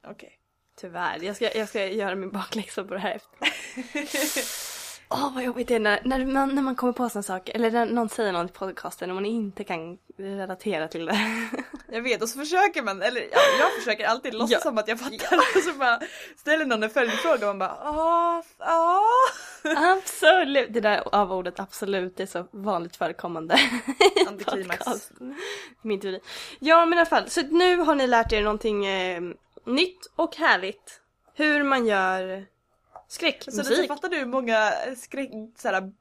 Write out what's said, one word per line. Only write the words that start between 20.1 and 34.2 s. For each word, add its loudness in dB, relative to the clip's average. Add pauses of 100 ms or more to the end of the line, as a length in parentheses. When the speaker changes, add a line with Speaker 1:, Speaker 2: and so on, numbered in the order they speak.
Speaker 2:
Det 0
där 2
av 4
ordet -4
absolut -4
är -4
så -8
vanligt -4
förekommande -4
<laughs> 6 (580)
i 4
Speaker 1:
Antiklimax. -6
Speaker 2:
podcasten. -8 (480)
Min -4
teori. -6 (380)
Ja, 6
men 4
i 6
alla 4
fall. 2
Så 0
nu 4
har 4
ni 2
lärt 4
er 2
någonting, 0
eh, -2 (440)
nytt -2
och -2
härligt. 0 (340)
Hur 2
man 2
gör 0 (600)
skräckmusik. -4 (120)
Speaker 1:
Så 2
du, 0
fattar -6
du -4
hur -4